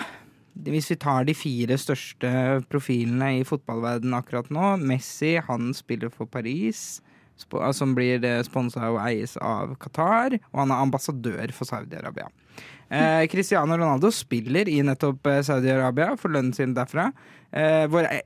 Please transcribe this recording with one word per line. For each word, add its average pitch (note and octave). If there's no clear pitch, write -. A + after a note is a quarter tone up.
hvis D3
vi E3
tar C3+
de D3+
fire B2
største C3
profilene B2+
i C3
fotballverdenen A#2+
akkurat B2
nå, F#3
Messi, C3+
han B2
spiller A#2
for -
Paris, C#3+
spo-, -
som C3+
blir, B2
eh, A#2+
sponset B2
og A2+
eies A2+
av A2
Qatar, A3+
og -
han C3+
er B2+
ambassadør C3
for -
Saudi-Arabia. -
Eh, D#3+
Cristiano E3+
Ronaldo E3
spiller C3
i D3+
nettopp, C#3
eh, C#3+
Saudi-Arabia C3+
for F3+
lønnen C3
sin C3
derfra. D3+
Eh, D#3
vår D#3+
e-, D3